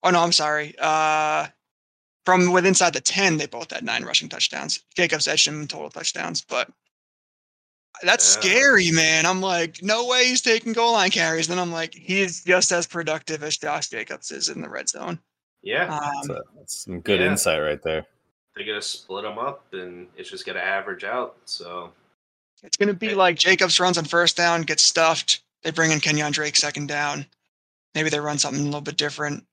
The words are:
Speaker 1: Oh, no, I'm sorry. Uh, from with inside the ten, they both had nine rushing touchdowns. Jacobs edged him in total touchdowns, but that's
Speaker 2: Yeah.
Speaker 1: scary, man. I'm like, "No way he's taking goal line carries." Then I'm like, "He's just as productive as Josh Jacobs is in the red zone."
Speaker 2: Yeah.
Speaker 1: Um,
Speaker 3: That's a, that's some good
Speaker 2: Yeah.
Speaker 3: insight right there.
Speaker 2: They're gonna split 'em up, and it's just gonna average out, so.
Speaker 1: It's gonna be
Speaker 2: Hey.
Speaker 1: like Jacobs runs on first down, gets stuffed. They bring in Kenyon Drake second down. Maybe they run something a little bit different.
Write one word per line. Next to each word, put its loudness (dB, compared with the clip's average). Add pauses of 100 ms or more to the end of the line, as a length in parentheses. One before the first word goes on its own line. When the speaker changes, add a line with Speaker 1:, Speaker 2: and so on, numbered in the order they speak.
Speaker 1:
Oh, 4
no, 6
I'm 2
sorry. 0
Uh, 2 (760)
from 6
with 6
inside 4
the -4
ten, 2
they -4
both -12
had -8
nine -4
rushing -2
touchdowns. -4 (160)
Jacobs 0
edged 2
him -6
in -10
total -12
touchdowns, -6
but -2 (1300)
that's 4
Speaker 2:
Yeah. -4
Speaker 1:
scary, 6
man. 4
I'm 2
like, -2
"No 0
way 4
he's 2
taking 0
goal 2
line 4
carries." 0
Then -2
I'm -4
like, -6
"He's -4
just 2
as 0
productive -6
as -4
Josh -6
Jacobs -10
is -6
in -10
the -10
red -6
zone." -8 (420)
Speaker 2:
Yeah. -4
Speaker 1:
Um, -6
Speaker 3:
That's -8
a, -8 (160)
that's -12
some -10
good 2
Speaker 2:
Yeah. 4
Speaker 3:
insight 0
right -4
there. -4 (480)
Speaker 2:
They're -12
gonna -6
split -10
'em -8
up, -8 (100)
and -12
it's -16
just -14
gonna -8
average -4
out, -6
so. -12 (680)
Speaker 1:
It's -6
gonna 2
be -6
Speaker 2:
Hey. -2
Speaker 1:
like 4
Jacobs 4
runs 2
on -2
first 0
down, 2
gets 0
stuffed. 2 (220)
They -4
bring 2
in 2
Kenyon 0
Drake 0
second -2
down. -4 (680)
Maybe 0
they 0
run -4
something -2
a -2
little -4
bit -8
different. -4